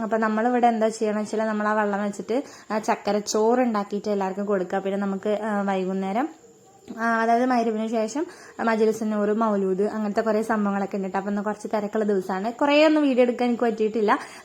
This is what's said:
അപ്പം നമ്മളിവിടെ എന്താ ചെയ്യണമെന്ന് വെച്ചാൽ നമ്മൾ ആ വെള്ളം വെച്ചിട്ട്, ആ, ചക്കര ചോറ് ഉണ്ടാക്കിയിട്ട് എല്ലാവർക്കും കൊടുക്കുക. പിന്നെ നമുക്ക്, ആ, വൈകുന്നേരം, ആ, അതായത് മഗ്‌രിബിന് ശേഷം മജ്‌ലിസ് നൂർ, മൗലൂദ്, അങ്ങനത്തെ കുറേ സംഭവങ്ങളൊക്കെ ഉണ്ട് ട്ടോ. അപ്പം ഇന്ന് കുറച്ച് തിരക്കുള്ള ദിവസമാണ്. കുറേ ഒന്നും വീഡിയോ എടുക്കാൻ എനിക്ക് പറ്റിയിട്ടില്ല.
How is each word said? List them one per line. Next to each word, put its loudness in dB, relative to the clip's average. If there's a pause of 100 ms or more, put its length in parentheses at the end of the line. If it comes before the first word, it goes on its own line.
അപ്പം 0
നമ്മളിവിടെ 2
എന്താ 2
ചെയ്യണമെന്ന് -2
വെച്ചാൽ -2
നമ്മൾ -2
ആ 2
വെള്ളം 0
വെച്ചിട്ട്, -4 (280)
ആ, -2
ചക്കര 0
ചോറ് 2
ഉണ്ടാക്കിയിട്ട് -2
എല്ലാവർക്കും -2
കൊടുക്കുക. -2
പിന്നെ -2
നമുക്ക്, -2
ആ, -2
വൈകുന്നേരം, -2 (840)
ആ, 0
അതായത് 2
മഗ്‌രിബിന് 0
ശേഷം -2 (380)
മജ്‌ലിസ് 2
നൂർ, 0
മൗലൂദ്, 2
അങ്ങനത്തെ 0
കുറേ 2
സംഭവങ്ങളൊക്കെ 0
ഉണ്ട് -4
ട്ടോ. -4
അപ്പം -4
ഇന്ന് -2
കുറച്ച് -6
തിരക്കുള്ള -2
ദിവസമാണ്. -2
കുറേ 4
ഒന്നും 4
വീഡിയോ 4
എടുക്കാൻ 2
എനിക്ക് 0
പറ്റിയിട്ടില്ല. 2 (260)